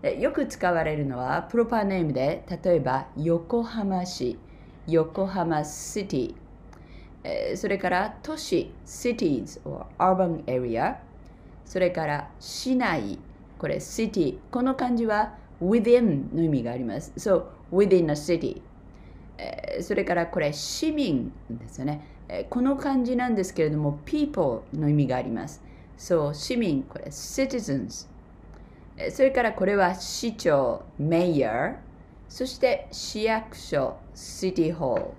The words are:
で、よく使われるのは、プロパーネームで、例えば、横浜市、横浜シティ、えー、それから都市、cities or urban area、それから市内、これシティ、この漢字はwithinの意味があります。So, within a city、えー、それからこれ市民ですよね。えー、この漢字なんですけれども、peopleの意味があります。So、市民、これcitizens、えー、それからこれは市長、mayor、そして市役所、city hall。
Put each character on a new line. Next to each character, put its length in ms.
で、 180
よ 140
く 140
使 260
わ 120
れ 120
る 80
の 140
は、 320
プ 80
ロ 80
パ 120
ー 60
ネ 140
ー 80
ム 80
で、 300
例 140
え 40
ば、 360
横 460
浜 440
市、 320
横 400
浜 380
シ 420
テ 100
ィ、 180
え 300
ー、 20
そ 120
れ 80
か 140
ら 320
都 140
市、 360
cities 840
or 160
urban 460
area、 520
そ 140
れ 120
か 160
ら 320
市 380
内、 420
こ 100
れ 120
シ 280
テ 120
ィ、 180
こ 120
の 120
漢 200
字 100
は 300
within 760
の 80
意 60
味 140
が 100
あ 40
り 80
ま 140
す。 180
So, 300
within 380
a 60
city、 480
え 440
ー、 20
そ 120
れ 100
か 100
ら 140
こ 100
れ 140
市 400
民 380
で 180
す 120
よ 40
ね。 220
え 200
ー、 0
こ 140
の 140
漢 260
字 140
な 120
ん 60
で 100
す 80
け 120
れ 60
ど 60
も、 300
people 560
の 160
意 60
味 140
が 80
あ 60
り 80
ま 160
す。 160
So、 340
市 240
民、 280
こ 140
れ 80
citizens、 1000
え 120
ー、 20
そ 120
れ 100
か 100
ら 100
こ 140
れ 100
は 180
市 420
長、 460
mayor、 760
そ 160
し 120
て 320
市 340
役 300
所、 420
city 600
hall。 440